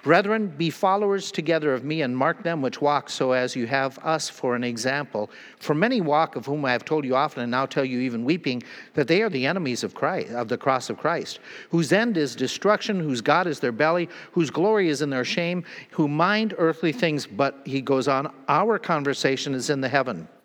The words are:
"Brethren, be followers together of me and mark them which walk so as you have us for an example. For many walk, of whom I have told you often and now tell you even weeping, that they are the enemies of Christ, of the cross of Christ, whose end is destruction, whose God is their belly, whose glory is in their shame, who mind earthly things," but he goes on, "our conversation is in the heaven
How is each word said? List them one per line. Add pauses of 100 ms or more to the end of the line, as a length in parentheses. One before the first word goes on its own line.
"Brethren, (100)
be
followers
together
of
me
and
mark
them
which
walk
so
as
you
have
us
for
an
example. (300)
For
many
walk,
of
whom
I
have
told
you
often
and
now
tell
you
even
weeping, (320)
that
they
are
the
enemies
of
Christ,
of
the
cross
of
Christ, (320)
whose
end
is
destruction,
whose
God
is
their
belly, (220)
whose
glory
is
in
their
shame, (280)
who
mind
earthly
things,"
but
he
goes
on, (160)
"our
conversation
is
in
the
heaven (180)